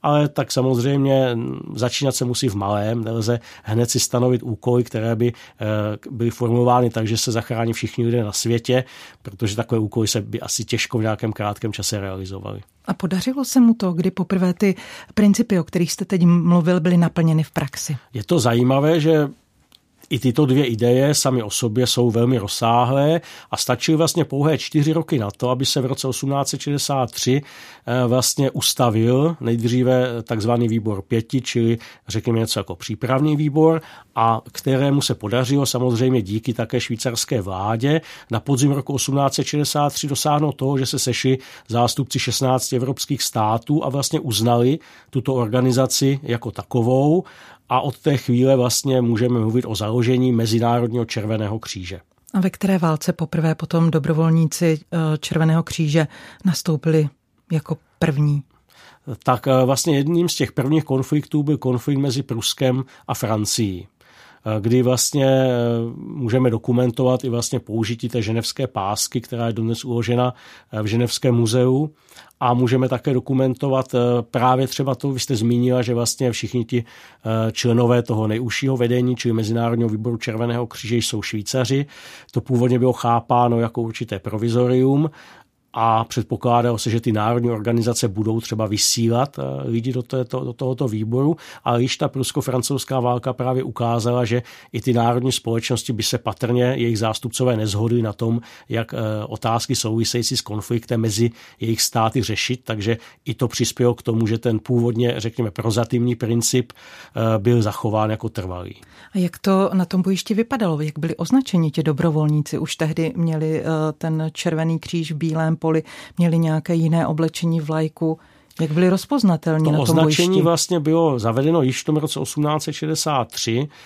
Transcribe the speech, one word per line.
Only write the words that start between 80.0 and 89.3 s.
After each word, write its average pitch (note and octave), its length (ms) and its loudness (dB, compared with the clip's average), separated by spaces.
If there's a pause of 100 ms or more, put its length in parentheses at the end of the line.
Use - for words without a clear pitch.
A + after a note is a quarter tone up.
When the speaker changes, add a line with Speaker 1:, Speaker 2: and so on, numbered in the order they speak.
Speaker 1:
Červeného A#2 500 -4
kříže, A2+ 300 -4
jsou G#2+ 260 -2
Švýcaři. B2+ 640 -2 (460)
To B2 80 -4
původně B2 380 2
bylo B2 140 4
chápáno A#2 680 2
jako A#2 220 -2
určité A2 360 -6
provizorium B2 920 2 (640)
a A2+ 280 2
předpokládalo A#2+ 720 0
se, A#2 120 -4
že A#2 100 0
ty A#2 120 0
národní A#2 380 0
organizace A#2 580 0
budou A2 320 -2
třeba A2 260 -4
vysílat, A#2 720 0